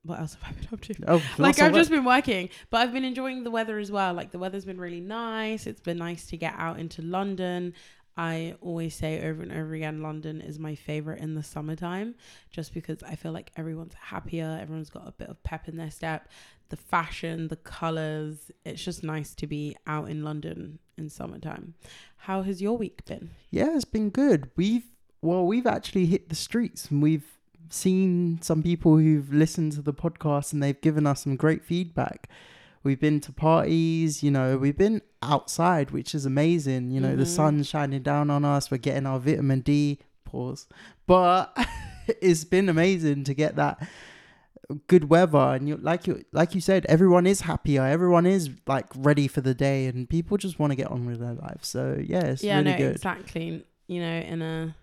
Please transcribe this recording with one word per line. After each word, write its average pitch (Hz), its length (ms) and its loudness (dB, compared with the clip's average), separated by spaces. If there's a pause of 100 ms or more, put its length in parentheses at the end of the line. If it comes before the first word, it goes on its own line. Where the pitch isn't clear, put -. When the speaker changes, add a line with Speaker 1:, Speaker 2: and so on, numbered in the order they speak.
Speaker 1:
what 160 160 -10
else 156 160 -10
have - 160 -18
I - 100 -12
been - 100 -10
up 220 100 -12
to? - 120 -12 (140)
Speaker 2:
Oh, 170 80 6
Speaker 1:
Like, 143 240 0
Speaker 2:
lots 277 200 6
of 294 60 10
Speaker 1:
I've 311 80 6
just 330 160 6
Speaker 2:
work. 320 80 2
Speaker 1:
been 254 80 0
working, 247 440 2 (200)
but 233 80 -2
I've 240 160 2
been 262 120 -4
enjoying 254 380 -6
the 233 80 -6
weather 220 280 -4
as 202 120 -8
well. 190 220 -2
Like, - 180 -10
the 175 80 -12
weather's 190 260 -8
been 185 140 -12
really 175 220 -10
nice. 220 680 -8
It's 214 140 -14
been 170 160 -6
nice 170 300 -10
to 170 100 -12
get 160 200 -6
out 165 220 -6
into 165 220 -10
London. 180 720 -4 (460)
I 165 420 -6
always 165 340 -6
say 160 320 -4
over 160 160 -8
and - 80 -14
over 156 240 -6
again, 156 260 -8
London 156 400 -10
is 151 160 -12
my 156 160 -10
favorite 151 460 -8
in 156 160 -8
the 151 80 -6
summertime, 175 720 -8 (340)
just - 240 -12
because 160 300 -10
I - 120 -12
feel 165 160 -12
like 165 240 -14
everyone's 160 380 -12
happier. 165 680 -10
Everyone's 160 300 -12
got - 180 -18
a - 40 -18
bit - 180 -16
of - 140 -18
pep - 240 -10
in 165 100 -12
their 160 140 -10
step. 160 360 -10 (420)
The - 80 -12
fashion, 165 720 -4
the 160 80 -10
colours, 156 920 -8 (160)
it's - 180 -12
just 175 200 -8
nice 156 320 -8
to - 100 -8
be 147 300 -8 (100)
out 151 240 -6
in 151 140 -6
London 156 560 -10 (180)
in 156 120 -12
summertime. - 680 -12 (400)
How 190 260 -6
has 190 180 -6
your 208 160 -2
week - 300 -8
been? - 240 -14 (220)
Speaker 2:
Yeah, 311 240 2
it's 269 100 0
been 214 240 -2
good. 196 460 2
We've, 220 300 0 (360)
well, 175 240 2
we've 233 220 2
actually 185 400 0
hit 190 220 0
the 160 60 -6
streets - 540 -4
and 143 140 2
we've 151 340 0 (320)
seen 180 720 2
some 156 220 0
people 170 340 6
who've 151 340 6
listened 156 420 2
to 147 100 -6
the 147 100 -2
podcast 147 600 -2
and 143 100 0
they've 139 180 -2
given 151 240 4
us 139 180 2
some 139 120 0
great 156 280 2
feedback. 170 680 -4 (540)
We've 139 160 2
been 151 220 4
to 143 120 -16
parties, 165 880 2
you 143 80 4
know, 135 260 2
we've 139 200 2
been 214 240 2 (200)
outside, 156 680 0
which - 240 -6
is 139 100 -4
amazing. 135 640 2
You 135 100 -2
know, 131 160 0
the 135 60 4
Speaker 1:
Mm-hmm. - 120 0
Speaker 2:
sun's 151 320 4
shining 139 340 -2
down 147 280 2
on 143 160 2
us. 143 260 0
We're 135 60 -2
getting 135 280 -2
our 135 140 -2
vitamin 135 400 2
D, 143 400 2 (240)
pause. 127 440 -10 (380)
But 180 520 6 (320)
<laughs> - 180 -12 (140)
it's 165 240 4
been 190 240 4
amazing 160 560 2
to 139 80 -2
get 143 240 0
that 147 280 0 (1040)
good 165 220 6
weather. 165 280 6
And 131 300 2
you, 147 100 -2
like 170 300 -2
you, - 240 -4
like 170 240 2
you 180 60 0
said, 190 240 4
everyone 175 420 8
is 196 140 4
happier. 139 420 0
Everyone 170 420 4
is, 180 260 2 (160)
like, 135 180 -2 (100)
ready 143 320 4
for 139 140 -2
the 131 140 2
day 135 320 0
and 123 220 -6
people 170 280 0
just 190 200 -4
wanna 143 180 2
get 131 120 -4
on 123 180 -4
with 120 140 -6
their 120 140 -6
lives. - 340 -12
So, 131 340 -4
yeah, 180 260 -2
it's 131 160 -4
Speaker 1:
Yeah, 202 160 2
Speaker 2:
really - 120 4
Speaker 1:
no, - 60 0
Speaker 2:
good. 135 180 0
Speaker 1:
exactly. 165 720 -8 (220)
You 175 120 -6
know, 165 200 -4
in 165 220 -6
a 160 420 -6